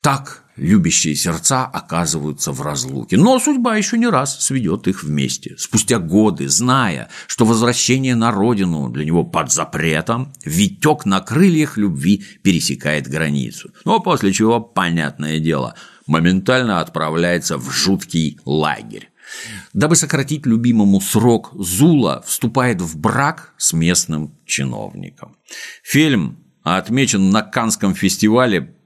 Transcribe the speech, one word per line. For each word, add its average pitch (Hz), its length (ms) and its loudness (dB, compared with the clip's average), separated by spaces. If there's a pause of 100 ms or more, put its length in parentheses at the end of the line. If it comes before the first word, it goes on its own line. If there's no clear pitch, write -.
Так 139 420 -2 (160)
любящие 80 540 2
сердца 90 500 -2
оказываются - 880 -4
в 64 80 -10
разлуке. 69 560 -4
Но 247 240 6
судьба 247 360 0
еще 214 200 -2
не 233 100 2
раз 139 340 -2
сведет 113 480 -2
их - 140 -4
вместе. 73 560 -4
Спустя - 400 -2
годы, 85 500 2
зная, 117 600 0 (180)
что - 200 0
возвращение 123 680 2
на 117 160 2
родину 95 600 0
для 71 140 -6
него 80 200 2
под - 260 -4
запретом, 80 800 -2 (120)
Витек 98 600 0
на 95 140 2
крыльях 156 580 2
любви 98 440 2 (200)
пересекает 73 680 0
границу. 71 600 -4 (140)
Но 202 160 2
после 127 320 0
чего, 110 280 2
понятное 78 800 -4
дело, 71 340 -2 (320)
моментально 92 720 2
отправляется 80 760 -2
в 64 140 -10
жуткий 85 720 -2
лагерь. 64 640 -4 (640)
Дабы 151 240 2
сократить 147 480 -2
любимому 113 560 4
срок, 113 540 2
Зула 98 720 2
вступает 120 560 0
в 80 160 -6
брак 139 580 -2
с - 160 -2
местным 82 600 0 (100)
чиновником. 52 920 -10 (480)
Фильм 127 540 2 (240)
отмечен 98 680 2
на 110 120 4
Каннском 107 520 -2
фестивале 107 800 2 (120)